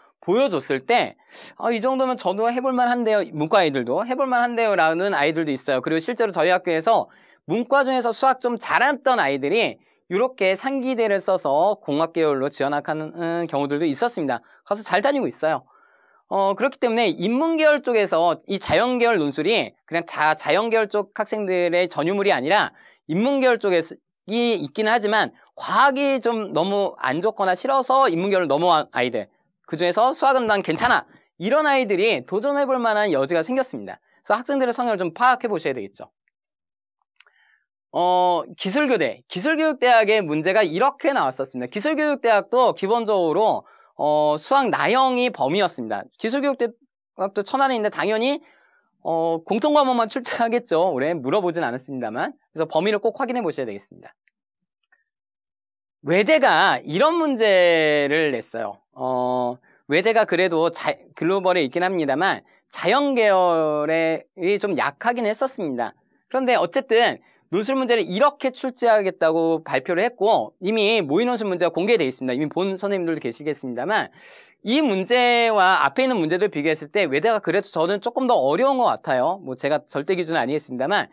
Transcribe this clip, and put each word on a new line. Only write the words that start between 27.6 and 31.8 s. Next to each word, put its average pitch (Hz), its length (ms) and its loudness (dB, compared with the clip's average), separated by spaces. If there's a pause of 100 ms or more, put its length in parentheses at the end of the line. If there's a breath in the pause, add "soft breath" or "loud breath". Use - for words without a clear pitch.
인문 180 220 0
계열 185 180 0
넘어간 156 440 2
아이들, 117 360 -2 (400)
그중에서 180 460 0
"수학은 262 340 2
난 208 140 2
괜찮아." 202 440 0 (320 soft breath)
이런 277 300 0
아이들이 208 580 0